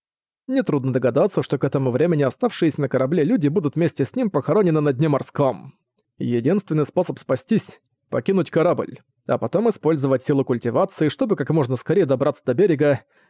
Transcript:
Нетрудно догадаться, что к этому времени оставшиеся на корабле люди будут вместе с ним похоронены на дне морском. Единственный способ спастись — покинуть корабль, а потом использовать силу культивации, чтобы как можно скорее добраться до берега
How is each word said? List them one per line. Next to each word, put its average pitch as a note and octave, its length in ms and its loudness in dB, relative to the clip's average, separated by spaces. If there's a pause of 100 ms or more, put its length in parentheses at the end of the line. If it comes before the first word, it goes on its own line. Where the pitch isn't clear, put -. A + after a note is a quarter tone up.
(460)
Нетрудно D3 480 0
догадаться, C3 480 0
что C#3 160 -4
к - 60 -2
этому C3+ 260 0
времени D3+ 320 2
оставшиеся D#3 580 -2
на C#3 80 -2
корабле C#3 340 0
люди E3 260 2
будут D3 280 -2
вместе D3+ 300 0
с - 100 -12
ним B3 140 0
похоронены D#3 500 2
на D3 140 0
дне D3+ 140 0
морском. C3+ 680 -2 (420)
Единственный C#3 720 0
способ - 320 -2
спастись — - 640 -4 (260)
покинуть F3+ 420 0
корабль, D#3+ 500 0 (260)
а B2+ 100 0
потом A3 320 0
использовать C#3 540 0
силу C#3 240 2
культивации, B2+ 640 0
чтобы G#3+ 280 -2
как C#3+ 140 -2
можно C3+ 260 0
скорее D#3+ 300 0
добраться C#3 400 0
до B2+ 80 0
берега D3 480 2 (280)